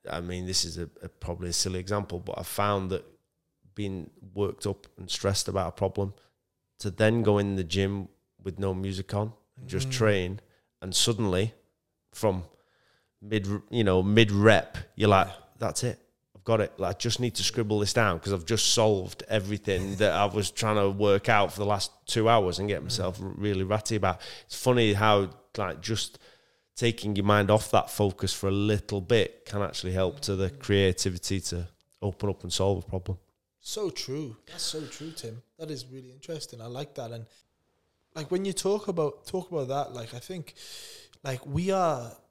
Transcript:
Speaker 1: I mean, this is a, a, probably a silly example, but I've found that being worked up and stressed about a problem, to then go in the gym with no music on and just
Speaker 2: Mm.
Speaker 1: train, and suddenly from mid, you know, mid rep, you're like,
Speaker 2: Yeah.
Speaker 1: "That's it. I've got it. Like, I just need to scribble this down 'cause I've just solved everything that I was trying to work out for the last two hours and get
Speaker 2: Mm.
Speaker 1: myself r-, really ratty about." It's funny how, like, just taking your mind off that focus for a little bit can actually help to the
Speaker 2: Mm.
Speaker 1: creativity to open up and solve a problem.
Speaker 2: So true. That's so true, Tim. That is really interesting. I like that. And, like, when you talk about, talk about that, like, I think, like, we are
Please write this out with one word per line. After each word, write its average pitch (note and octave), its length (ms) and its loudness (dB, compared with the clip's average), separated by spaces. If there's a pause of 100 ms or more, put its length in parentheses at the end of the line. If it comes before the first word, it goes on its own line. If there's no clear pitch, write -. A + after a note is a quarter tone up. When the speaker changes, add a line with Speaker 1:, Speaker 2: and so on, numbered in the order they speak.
Speaker 1:
I D#2 120 -6
mean, F2+ 240 -6
this F#2 200 -2
is E2 120 -10
a, E2+ 120 -8 (120)
a, - 80 -14
probably F2 400 -8
a E2+ 40 -4
silly F#2 260 -2
example, F#2+ 400 -4
but - 180 -8
I've F2+ 100 -10
found G2+ 440 0
that F#2 140 -6 (680)
being F#2+ 360 -8 (240)
worked G2+ 340 -4
up - 200 -6 (100)
and F2+ 120 -16
stressed - 380 -2
about F#2+ 220 -2
a - 20 -8
problem, G2 420 -2 (680)
to G#2 120 -6
then A2 320 4
go G#2 160 6
in G2 160 0
the F#2 80 -2
gym G2 440 -2 (360)
with F#2+ 160 -8
no G2 140 -2
music F#2+ 400 -6
on G#2+ 200 -2 (240)
and B2+ 100 -18
just C3 220 -4
Speaker 2:
Mm. - 20 -4
Speaker 1:
train, G#2 480 2 (420)
and F#2 140 -8
suddenly G#2+ 580 2 (600)
from F#2 300 0 (800)
mid, G#2 260 -4 (220)
you A#2+ 140 0
know, F#2 200 6
mid G#2 280 6
rep, G2+ 460 6 (180)
you're G#2 140 4
like, F#2+ 180 6
Speaker 2:
Yeah. F#2+ 80 -14 (220)
Speaker 1:
"That's - 260 -4
it. - 160 -4 (360)
I've - 80 -20
got A2+ 180 2
it. - 180 -4
Like, F#2 160 -2
I - 40 -20
just A#2 200 -2
need B2 160 -2
to F2+ 80 -4
scribble G#2+ 360 0
this G2+ 140 0
down G2 260 4
'cause G2 140 -4
I've E2 120 -4
just - 280 2
solved G#2 540 2
everything G2 680 -2
that G2 160 4
I G2+ 120 4
was G2+ 260 -2
trying G#2+ 260 -2
to G2 120 4
work G2 400 2
out G2+ 240 4
for G#2 60 -10
the G#2 60 -2
last G2+ 260 -2 (140)
two A2+ 240 2
hours F#2 300 4
and G2+ 100 -2
get E2+ 120 -2
Speaker 2:
Mm. D2+ 40 -10
Speaker 1:
myself F#2 360 -4
r-, F#2+ 60 -8
really G2 360 -2
ratty G#2+ 320 -2
about." F#2+ 260 0 (240)
It's - 100 -14
funny A#2 380 4
how, G2+ 360 4 (280)
like, F2 240 -4
just - 380 -4 (560)
taking G#2+ 400 0
your G2 100 0
mind G#2 260 6
off A2 200 4
that - 180 4
focus G2 440 0
for - 140 -4
a G2 60 0
little G2+ 480 0
bit G#2 440 0
can G#2 160 -4
actually F2+ 320 -4
help F#2 280 0
to G2+ 160 -2
the F#2+ 120 0
Speaker 2:
Mm. - 100 -12
Speaker 1:
creativity F#2+ 840 2
to F2 260 -6 (340)
open G2+ 280 -4
up - 140 -6
and F2+ 100 -8
solve G2 320 2
a - 20 -14
problem. F#2 300 -6 (420)
Speaker 2:
So G#3 300 -8
true. C3+ 480 -8 (100)
That's E3 160 -10
so D#3 220 -6
true, D#3+ 260 -14
Tim. A#2 320 -14 (140)
That D#3+ 120 -12
is B2+ 160 -10
really B2+ 280 -18
interesting. C#3+ 480 -12
I A2+ 60 -12
like C3+ 280 -10
that. A#2 160 -8
And, A2+ 160 -12 (880)
like, D#3 160 -8
when F#3 140 -2
you G3 80 -4
talk G#3 340 -2
about, D#3+ 400 -4
talk F3+ 240 -6
about C#3+ 160 -2
that, C3+ 260 -4
like, A#2+ 200 -12
I A#2+ 60 -12
think, F3+ 340 -12 (680)
like, C3 240 -8
we D#3+ 240 -2
are D#3 480 0 (140)